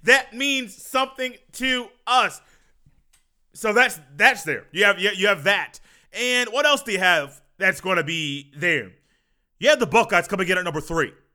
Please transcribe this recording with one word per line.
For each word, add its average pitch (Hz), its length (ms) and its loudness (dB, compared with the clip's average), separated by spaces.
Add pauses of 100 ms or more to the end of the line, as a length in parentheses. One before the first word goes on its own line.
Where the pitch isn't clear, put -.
That 269 300 4
means 262 400 -4
something 262 600 -6 (180)
to 254 360 -4 (180)
us. 233 340 0 (1120)
So 214 200 -4
that's, 240 260 2 (160)
that's 220 280 2
there. 131 280 -4
You 185 140 0
have, 202 120 4
you, 190 140 0
you 190 160 0
have 185 160 0
that. 185 360 -2 (340)
And 247 360 -2
what 269 160 -2
else 294 180 2
do 233 80 -6
you 190 80 -2
have 165 420 0 (160)
that's 185 240 0
gonna 175 220 0
be 143 520 -6
there? 147 380 -2 (680)
You 226 100 2
have 302 100 4
the 226 80 0
Buckeyes 196 400 2
coming 190 200 -4
in 185 100 2
at 180 60 -4
number 156 180 -4
three. 160 320 -4 (220)